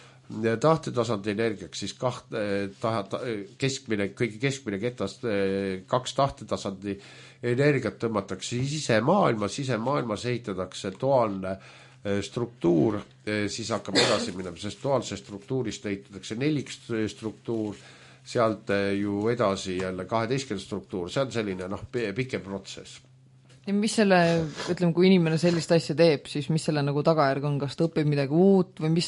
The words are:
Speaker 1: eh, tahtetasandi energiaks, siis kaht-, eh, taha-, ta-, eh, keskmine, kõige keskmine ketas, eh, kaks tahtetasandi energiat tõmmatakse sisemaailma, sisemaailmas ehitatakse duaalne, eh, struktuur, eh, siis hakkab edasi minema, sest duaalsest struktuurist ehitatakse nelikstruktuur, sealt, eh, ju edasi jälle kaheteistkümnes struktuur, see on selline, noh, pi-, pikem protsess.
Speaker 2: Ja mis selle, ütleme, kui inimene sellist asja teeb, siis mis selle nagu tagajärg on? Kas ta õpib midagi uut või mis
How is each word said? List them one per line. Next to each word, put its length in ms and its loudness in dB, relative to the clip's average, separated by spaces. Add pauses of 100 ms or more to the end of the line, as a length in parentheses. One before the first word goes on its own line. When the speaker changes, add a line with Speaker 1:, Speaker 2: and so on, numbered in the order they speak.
(320)
Speaker 1:
eh, 240 0
tahtetasandi 760 0
energiaks, 480 -4
siis 140 -6
kaht-, 400 -6
eh, 360 -2 (100)
taha-, 300 -2
ta-, 180 -4
eh, 160 -6 (140)
keskmine, 580 -2
kõige 240 -4
keskmine 400 -2
ketas, 440 -4
eh, 640 -2
kaks 300 -2
tahtetasandi 800 -4 (480)
energiat 560 2
tõmmatakse 640 -2
sisemaailma, 840 2
sisemaailmas 760 -2
ehitatakse 760 -6
duaalne, 560 0 (480)
eh, 160 0
struktuur, 800 0 (240)
eh, 240 -2
siis 200 -8
hakkab 280 -4
edasi 340 2
minema, 260 -8
sest 240 -10
duaalsest 440 -2
struktuurist 600 -6
ehitatakse 500 -8
nelikstruktuur, 1400 -4 (480)
sealt, 460 0
eh, 320 2
ju 260 -2
edasi 540 0
jälle 240 -6
kaheteistkümnes 580 -2
struktuur, 460 -6
see 120 -2
on 100 -4
selline, 360 -4
noh, 140 -8 (100)
pi-, 220 -2
pikem 280 -4
protsess. 600 -12 (640)
Speaker 2:
Ja 60 -2
mis 200 0
selle, 240 6 (560)
ütleme, 200 2
kui 120 6
inimene 320 8
sellist 340 2
asja 240 4
teeb, 300 6
siis 240 -4
mis 160 2
selle 160 0
nagu 220 0
tagajärg 420 4
on? 140 0
Kas 180 -4
ta 80 2
õpib 240 0
midagi 240 0
uut 480 4
või 80 0
mis 180 2